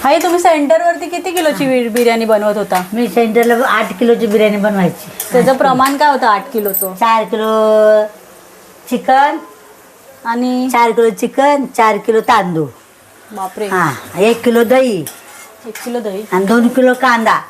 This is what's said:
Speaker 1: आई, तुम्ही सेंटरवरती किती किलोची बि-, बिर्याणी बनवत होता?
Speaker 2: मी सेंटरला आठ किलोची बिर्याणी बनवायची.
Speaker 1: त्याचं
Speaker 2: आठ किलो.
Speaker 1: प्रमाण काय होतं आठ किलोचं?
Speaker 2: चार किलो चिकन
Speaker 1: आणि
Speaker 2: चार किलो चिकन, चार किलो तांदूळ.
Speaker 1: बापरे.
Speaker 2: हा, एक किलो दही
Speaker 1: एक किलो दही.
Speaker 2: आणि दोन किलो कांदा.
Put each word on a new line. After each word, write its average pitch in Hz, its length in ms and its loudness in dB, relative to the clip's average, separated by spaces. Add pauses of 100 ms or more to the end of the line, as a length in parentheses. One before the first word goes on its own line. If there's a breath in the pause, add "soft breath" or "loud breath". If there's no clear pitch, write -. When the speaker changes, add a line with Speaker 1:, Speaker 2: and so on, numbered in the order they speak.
Speaker 1:
आई, 285 200 2
तुम्ही 349 160 0
सेंटरवरती 330 680 2
किती 349 220 -8
किलोची 311 340 -2
बि-, 247 280 -2
बिर्याणी 233 320 0
बनवत 214 320 0
होता? 196 260 -2 (100)
Speaker 2:
मी 233 140 -2
सेंटरला 233 600 0
आठ 214 320 -2
किलोची 233 280 2
बिर्याणी 208 300 2
बनवायची. 190 540 -2 (200)
Speaker 1:
त्याचं 247 60 2
Speaker 2:
आठ 240 60 4
किलो. 262 100 4
Speaker 1:
प्रमाण 269 440 0
काय 294 140 2
होतं 262 160 0
आठ 202 260 0
किलोचं? 196 400 -4
Speaker 2:
चार 226 300 0
किलो 214 240 -4 (1400)
चिकन 269 480 0 (880)
Speaker 1:
आणि 254 460 -2
Speaker 2:
चार 233 200 2
किलो 226 180 2
चिकन, 269 560 0 (120)
चार 220 200 2
किलो 220 240 0
तांदूळ. 180 460 0 (640)
Speaker 1:
बापरे. 202 360 -10
Speaker 2:
हा, 180 240 0 (260)
एक 233 260 2
किलो 240 200 4
दही 233 420 2 (640)
Speaker 1:
एक 220 180 -14
किलो 240 140 -8
दही. 208 320 -8
Speaker 2:
आणि 190 140 0
दोन 233 220 2
किलो 254 260 2
कांदा. 233 460 0 (100)